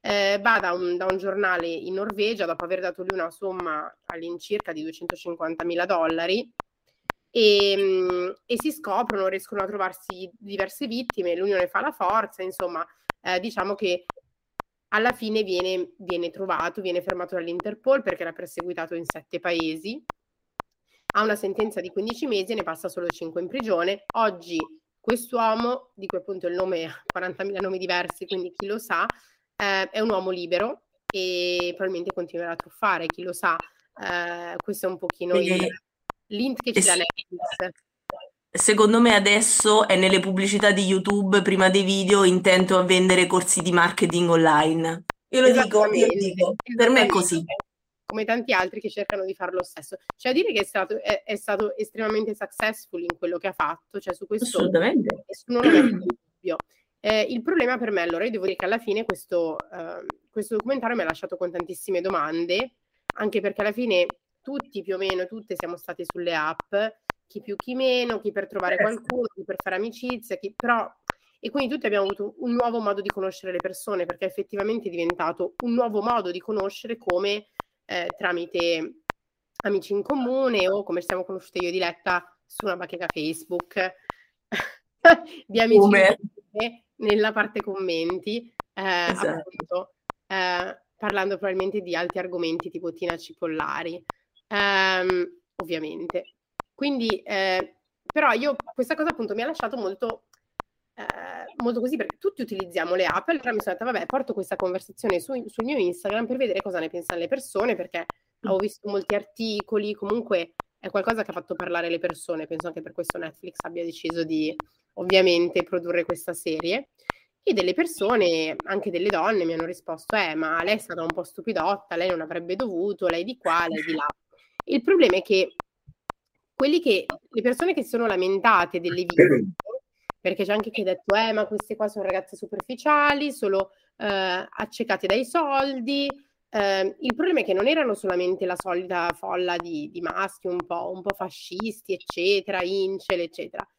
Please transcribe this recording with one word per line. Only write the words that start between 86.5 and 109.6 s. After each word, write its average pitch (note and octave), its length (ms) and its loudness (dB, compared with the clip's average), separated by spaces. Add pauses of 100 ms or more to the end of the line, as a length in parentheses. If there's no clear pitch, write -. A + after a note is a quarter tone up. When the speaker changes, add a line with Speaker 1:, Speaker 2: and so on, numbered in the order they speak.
Speaker 1:
nella G#3+ 360 4
parte G#3+ 300 -2
commenti, F#3+ 880 -4 (220)
eh, F#3+ 100 -8 (240)
Speaker 2:
Esatto. E3+ 440 -2
Speaker 1:
appunto, - 440 -6 (320)
eh, F#3 540 -2 (160)
parlando G3+ 420 0
probabilmente G3 420 -2
di F3 140 -6
altri F3+ 240 -2
argomenti E3+ 520 -4
tipo E3+ 220 -8
Tina E3+ 240 -4
Cipollari, D#3+ 840 -8 (460)
ehm, F#3+ 920 0 (160)
ovviamente. E3 800 -8 (400)
Quindi, B3 480 -2
eh, F#3+ 540 -2 (340)
però D4 220 4
io C4+ 240 0 (180)
questa B3+ 200 -2
cosa D#4 160 -2
appunto G#3+ 240 -8
mi A3+ 80 -4
ha B3 40 -4
lasciato C4 300 -6
molto, G#3 500 -8 (680)
eh, - 100 -16 (580)
molto A#3+ 180 -2
così, B3+ 160 -4
perché G#3 220 -6
tutti G4 240 -6
utilizziamo F3+ 520 -4
le F#3 120 2
app, E3+ 220 0
allora C4 240 -2
mi G#3+ 80 -2
sono F#3+ 180 -4
detta, A#3+ 120 -4
"Vabbè, G3 160 -2
porto C4 280 -2
questa F#3+ 220 -6
conversazione F#3+ 640 -4
su, C4+ 120 -10 (160)
sul A3+ 160 -6
mio C#4+ 140 -2
Instagram G3 480 -2
per B3 100 -4
vedere G3+ 260 -2
cosa F3+ 160 -6
ne D#3+ 100 -4
pensano E3+ 320 -6
le E3+ 80 -6
persone", A#3+ 480 -2
perché E3+ 300 -8 (340)
avevo F#3+ 200 0
visto G#3 280 -6
molti G3+ 260 -4
articoli, G#3 800 -6